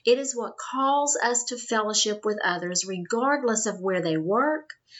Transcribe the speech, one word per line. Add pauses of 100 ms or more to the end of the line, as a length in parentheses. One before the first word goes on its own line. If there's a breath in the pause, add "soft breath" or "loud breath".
It
is
what
calls
us
to
fellowship
with
others,
regardless
of
where
they
work, (300 loud breath)